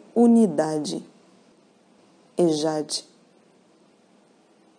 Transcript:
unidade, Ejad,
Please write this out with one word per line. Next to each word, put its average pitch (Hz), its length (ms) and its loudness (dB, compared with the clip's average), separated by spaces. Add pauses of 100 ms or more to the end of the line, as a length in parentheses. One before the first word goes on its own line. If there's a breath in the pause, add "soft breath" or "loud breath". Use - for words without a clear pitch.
(120)
unidade, 165 960 0 (1300)
Ejad, 156 640 -2 (1800)